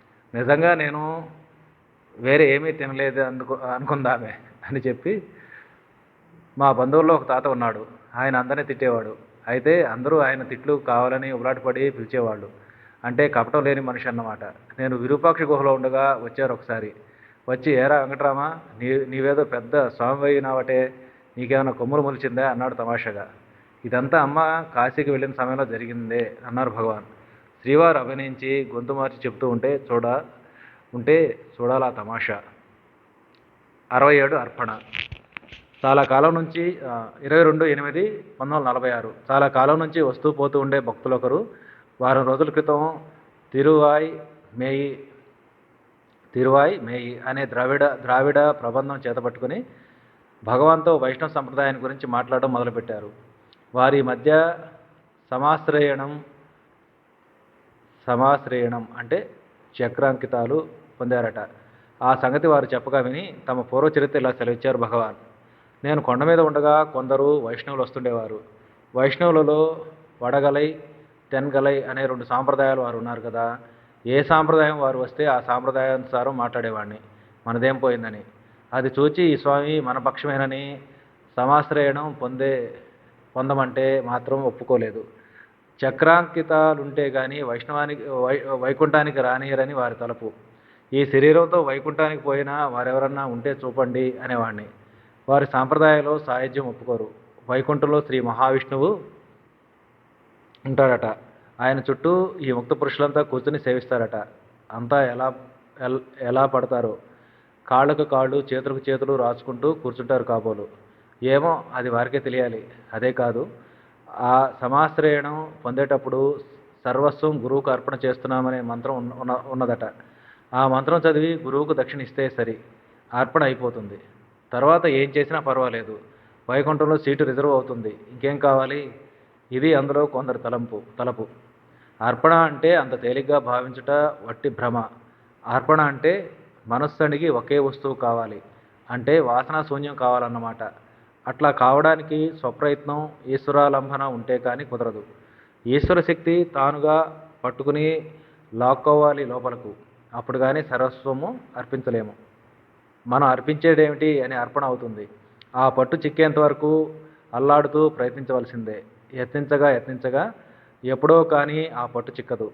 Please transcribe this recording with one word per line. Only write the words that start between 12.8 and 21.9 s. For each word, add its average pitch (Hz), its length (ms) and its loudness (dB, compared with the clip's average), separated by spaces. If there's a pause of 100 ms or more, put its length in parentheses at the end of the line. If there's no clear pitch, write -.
అంటే 123 240 -4
కపటం 135 360 -2
లేని 139 160 0
మనిషి 127 280 -8
అన్నమాట. 113 360 -8 (340)
నేను 131 180 -4
విరూపాక్ష 147 460 0
గుహలో 139 320 2
ఉండగా 131 480 0
వచ్చారు 123 300 -4
ఒకసారి. 110 400 -8 (560)
వచ్చి, 127 240 0
"ఏరా 139 280 4
వెంకట్రామ, 139 580 -2 (240)
నీ-, 131 260 -2
నీవేదో 139 360 0
పెద్ద 123 440 0
స్వామివైనావటే, 131 1080 0 (440)
నీకేమైనా 135 320 0
కొమ్ములు 135 320 -2